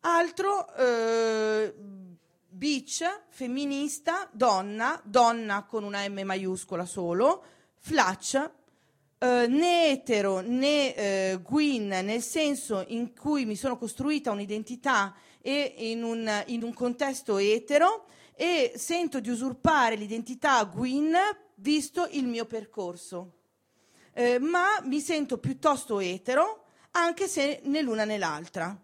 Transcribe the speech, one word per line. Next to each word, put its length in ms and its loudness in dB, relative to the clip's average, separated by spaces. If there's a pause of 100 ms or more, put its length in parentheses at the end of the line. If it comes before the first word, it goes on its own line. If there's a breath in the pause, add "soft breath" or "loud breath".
Altro, 720 0
eh, 960 2 (760)
bitch, 540 -4 (260)
femminista, 1040 -4
donna, 720 2
donna 580 2
con 220 -6
una 240 -4
M 140 -8
maiuscola 640 -4
solo, 580 0 (340 loud breath)
flash, 580 0
eh, 1120 -2
né 440 4
etero 500 0
né, 540 2
eh, 460 0
gwin, 460 0
nel 340 -2
senso 680 -2
in 300 -6
cui 280 0
mi 100 -4
sono 220 -4
costruita 540 -4
un'identità 840 -2 (240 loud breath)
e 380 -2
in 260 -4
un, 440 -2
in 160 -4
un 100 -8
contesto 640 -2
etero 680 4 (280 loud breath)
e 400 2
sento 460 -2
di 80 -6
usurpare 680 2
l'identità 680 0
gwin 500 0 (400)
visto 560 0
il 160 -2
mio 180 -4
percorso. 840 -10 (800 soft breath)
Eh, 280 2
ma 440 2
mi 160 -2
sento 380 -4
piuttosto 600 -2
etero, 640 0 (280 soft breath)
anche 360 0
se 360 -2
né 180 0
l'una 240 0
né 120 -2
l'altra. 680 -6